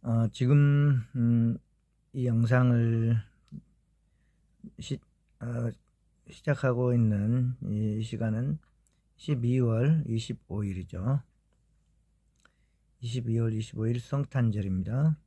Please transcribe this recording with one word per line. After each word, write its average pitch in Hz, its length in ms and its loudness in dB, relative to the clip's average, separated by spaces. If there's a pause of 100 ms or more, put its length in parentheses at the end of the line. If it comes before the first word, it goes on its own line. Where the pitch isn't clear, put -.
어, 117 280 0
지금, 143 720 4 (120)
음, 117 420 2 (560)
이 127 140 -4
영상을 117 880 2 (1600)
시-, - 220 -10 (400)
어, 117 320 -6 (580)
시작하고 123 640 0
있는 117 720 2
이, 107 340 -2
이 110 60 -4
시간은 113 560 -4 (560)
십이월 123 920 2
이십오 113 580 -6
일이죠. 95 580 -4 (1800)
이십이월 117 540 -2
이십오 110 340 -4
일 120 120 -2
성탄절입니다. 117 1300 -2